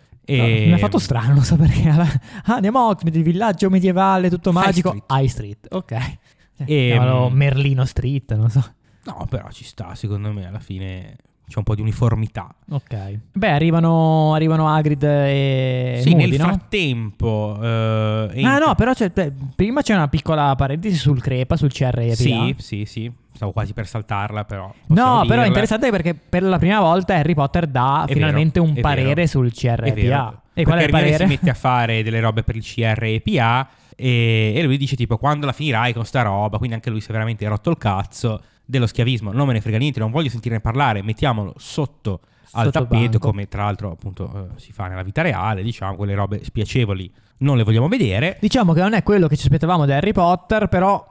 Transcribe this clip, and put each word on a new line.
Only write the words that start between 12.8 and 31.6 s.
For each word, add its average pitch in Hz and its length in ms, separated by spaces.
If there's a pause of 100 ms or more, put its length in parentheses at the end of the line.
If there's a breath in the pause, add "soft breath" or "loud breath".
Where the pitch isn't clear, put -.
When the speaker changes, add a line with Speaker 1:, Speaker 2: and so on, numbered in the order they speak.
Speaker 1:
Beh, 196 200
arrivano, 160 840
arrivano 160 340
Hagrid 151 360
e 135 960
Speaker 2:
Sì, 131 80
Speaker 1:
Moody, 156 220
Speaker 2:
nel 135 80
Speaker 1:
no? 160 60
Speaker 2:
frattempo, 117 1160
eh, 113 60
Speaker 1:
Ah, 110 640
Speaker 2:
entra 247 240
Speaker 1:
no, 302 180
però 233 180
c'è, 277 160
beh, 165 220 (240)
prima 233 260
c'è 226 120
una 165 140
piccola 147 480
parentesi 151 420
sul 135 240
Crepa, 131 340
sul 147 160
C - 180
R 117 100
E 117 80
P - 20
A. 113 60
Speaker 2:
Sì, 117 420
sì, 104 280
sì. 113 260 (220)
Stavo 101 180
quasi 104 220
per 107 120
saltarla, 104 600
però 98 280 (140)
possiamo 226 220
Speaker 1:
No, 247 120
però 175 40
è - 20
Speaker 2:
dirla. 233 180
Speaker 1:
interessante 220 460
perché 175 240
per - 260
la 185 160
prima 180 220
volta 180 360
Harry 156 200
Potter 147 320
dà 135 400
Speaker 2:
È - 60
Speaker 1:
finalmente 156 460
Speaker 2:
vero, 165 120
Speaker 1:
un 143 60
Speaker 2:
è - 40
Speaker 1:
parere 139 320
Speaker 2:
vero. 170 140
Speaker 1:
sul 123 260
C - 100 (120)
R - 100
E 143 80
P 110 40
A. - 20
Speaker 2:
È - 20
vero. 123 400 (120)
Speaker 1:
E 170 100
qual 156 160
è 165 60
il 143 40
Speaker 2:
Perché 143 80
Hermione 156 40 (100)
Speaker 1:
parere? 151 60
Speaker 2:
si 170 100
mette 151 240
a - 20
fare 117 500